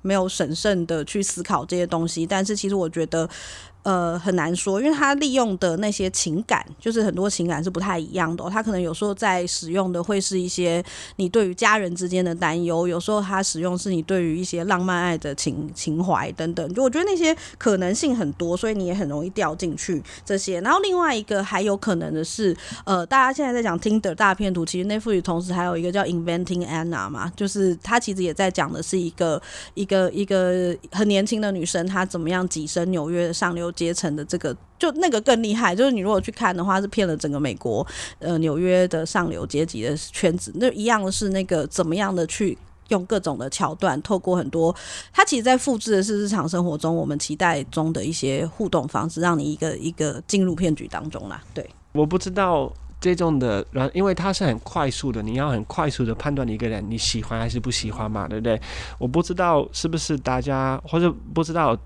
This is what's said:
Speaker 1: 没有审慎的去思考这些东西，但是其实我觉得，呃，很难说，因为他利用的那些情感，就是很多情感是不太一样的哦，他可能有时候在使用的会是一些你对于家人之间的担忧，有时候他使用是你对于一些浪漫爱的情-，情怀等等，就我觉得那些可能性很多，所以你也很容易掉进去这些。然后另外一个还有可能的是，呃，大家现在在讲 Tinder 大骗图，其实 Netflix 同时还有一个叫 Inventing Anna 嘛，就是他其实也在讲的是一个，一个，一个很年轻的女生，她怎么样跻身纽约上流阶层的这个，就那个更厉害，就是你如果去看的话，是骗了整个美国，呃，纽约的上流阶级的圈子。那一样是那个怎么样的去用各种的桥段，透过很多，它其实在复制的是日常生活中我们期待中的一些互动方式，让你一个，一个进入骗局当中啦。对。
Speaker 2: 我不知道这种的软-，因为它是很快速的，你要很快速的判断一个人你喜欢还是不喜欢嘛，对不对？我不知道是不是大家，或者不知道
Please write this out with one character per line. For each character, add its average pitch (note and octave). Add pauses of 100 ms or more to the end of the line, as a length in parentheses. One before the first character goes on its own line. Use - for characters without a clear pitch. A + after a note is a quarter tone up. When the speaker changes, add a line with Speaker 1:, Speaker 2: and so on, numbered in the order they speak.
Speaker 1:
没 F#3+
有 F#3+
审 D#3+
慎 F3+
的 D#3+
去 G3+
思 F3+
考 E3
这 -
些 F3
东 E3+
西， E3
但 F#3+
是 G#3+
其 G3+
实 G3+
我 F#3
觉 D#3+
得， D#3+ (540)
呃， F3
很 F3+
难 E3
说， F#3+
因 C4+
为 D#4
他 C#4+
利 C#4+
用 A3+
的 F3
那 G#3
些 G3
情 E3+
感， - (140)
就 A3+
是 A3+
很 G#3
多 F#3
情 F3
感 D#3
是 F3
不 F#3
太 F#3
一 D#3+
样 E3
的 -
哦， E3+
他 G#3+
可 A3
能 F#3+
有 E3+
时 G#3
候 G#3
在 F#3+
使 E3+
用 F#3
的 F3
会 G3
是 F#3+
一 F3+
些 F3 (360)
你 F#3
对 G#3
于 F3+
家 G#3+
人 F#3+
之 F3+
间 F#3
的 F3
担 E3+
忧， E3+
有 E3+
时 E3+
候 G#3+
他 G3
使 F#3+
用 F3+
是 F#3+
你 F3
对 F3+
于 E3
一 F#3
些 E3+
浪 F#3+
漫 F3+
爱 F3
的 D3+
情-， D3+
情 E3
怀 D3
等 E3
等， F3
就 G3
我 C4
觉 A#3+
得 E4+
那 G4+
些 E4 (220)
可 G3+
能 F#3
性 B3
很 F3
多， F3
所 A3
以 G#3+
你 G3
也 F3
很 F#3+
容 D3
易 F#3+
掉 F#3
进 E3
去 E3 (240)
这 G3
些。 F#3
然 A3
后 F4
另 G4
外 D#4+
一 G#3+
个 G3
还 G3
有 G3+
可 G3
能 D#3
的 D#3
是， F3 (280)
呃， F#3
大 C4+
家 C4
现 D4
在 B3+
在 A#3+
讲 G3
Tinder G#3
大 G3
骗 F#3
图， E3+
其 F3+
实 F#3+
Netflix G#3+
同 F3
时 F3+
还 F3+
有 F3
一 E3
个 F3+
叫 G3
Inventing F3
Anna D#3+
嘛， C3+
就 G3+
是 F#3+
他 A#3
其 A3
实 F#3
也 E3+
在 F#3+
讲 D#3+
的 D#3
是 D#3+
一 F3
个， E3 (320)
一 G3+
个， F#3+
一 G3+
个 F3+ (160)
很 G#3
年 G3+
轻 G#3+
的 G#3
女 F3
生， E3+
她 F#3
怎 F3+
么 D#3+
样 F#3
跻 D#3
身 F3
纽 D#3+
约 F3
上 F3
流 E3+
阶 E3+
层 E3
的 D3+
这 D#3+
个， C#3+ (240)
就 -
那 E4
个 A#3+
更 A#3
厉 G#3+
害， A3
就 G#3
是 C4+
你 A#3
如 F#3+
果 G3+
去 F#3+
看 G3+
的 F3
话， F#3+
是 G3
骗 G3+
了 D#3
整 D3+
个 C#3+
美 C3+
国， A#2 (320)
呃， E3+
纽 D#3+
约 F3+
的 D#3+
上 E3+
流 D#3
阶 D3
级 C#3
的 C#3
圈 E3
子。 -
那 A#3+
一 G#3
样 G#3+
是 G3
那 F#3+
个 D#3+
怎 -
么 E3
样 G3
的 E3+
去 F#3+ (320)
用 G3
各 G#3+
种 D#3
的 B2
桥 D#3
段， D3
透 G3+
过 F3+
很 E3+
多， E3 (360)
它 G4
其 C#4
实 A3+
在 B3+
复 B3+
制 A3
的 F#3+
是 G#3
日 G3+
常 G3
生 F3
活 F3
中 D#3+
我 E3
们 D3
期 D3+
待 D3+
中 D#3+
的 G2
一 D3
些 C3+
互 F#3
动 D3+
方 B2+
式， D#3+
让 E3+
你 C#3+
一 D3+
个， D#3
一 E3
个 D#3
进 G3
入 F3+
骗 D#3+
局 -
当 -
中 -
啦。 C2 (120)
对。 - (260)
Speaker 2:
我 D3
不 E3
知 F#3+
道 F3+ (300)
这 F3+
种 E3
的 A2
软-， C3+
因 F#3
为 F#3+
它 F3+
是 G3
很 A#2+
快 D3
速 C3+
的， A2
你 G#2+
要 C#3
很 A2
快 D3+
速 C3
的 A2+
判 D3
断 C3
一 G#2+
个 A#2
人 G#2+
你 A2+
喜 A2
欢 A2+
还 A2+
是 A#2
不 A#2+
喜 A2
欢 G#2+
嘛， G2+
对 G#2+
不 A2
对？ A2+ (380)
我 B2
不 C#3
知 F3
道 F3
是 -
不 E3
是 D3+
大 B2+
家， C3
或 E3
者 F3 (220)
不 E3
知 D#3+
道 D#3